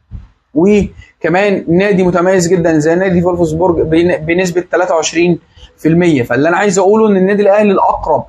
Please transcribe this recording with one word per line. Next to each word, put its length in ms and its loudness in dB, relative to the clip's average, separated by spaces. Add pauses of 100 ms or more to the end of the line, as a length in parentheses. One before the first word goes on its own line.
(540)
وكمان 1120 0
نادي 340 2
متميز 460 0
جدًا 300 0
زي 160 0
نادي 260 0
فولفسبورج 600 -2
بن-، 360 0
بنسبه 560 -2
تلاتة 220 0
وعشرين 440 0 (400)
في 100 -2
المية. 340 2
فاللي 260 -2
انا 80 0
عايز 220 0
اقوله 300 2
ان 80 2
النادي 260 0
الاهلي 300 2
الاقرب، 560 -2